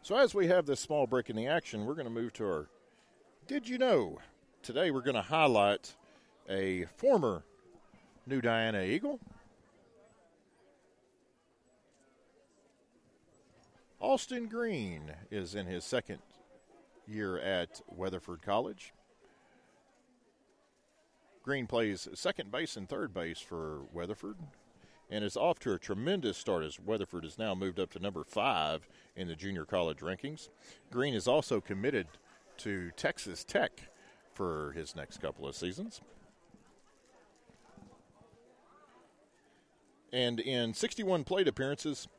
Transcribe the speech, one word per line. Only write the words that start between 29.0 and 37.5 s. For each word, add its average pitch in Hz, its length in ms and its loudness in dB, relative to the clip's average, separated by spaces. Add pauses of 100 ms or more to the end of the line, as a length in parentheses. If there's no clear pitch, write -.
in 92 120 -6
the 82 80 -6
junior 90 280 -6
college 82 360 0
rankings. 95 500 -8 (400)
Green 131 240 0
is 107 140 0
also 127 340 4
committed 101 460 -2 (500)
to 92 400 -4
Texas - 460 -4
Tech - 480 -2 (420)
for 78 380 -2
his 78 240 -8
next - 260 -12
couple 71 260 -6
of 69 80 -8
seasons. 123 460 -8 (4000)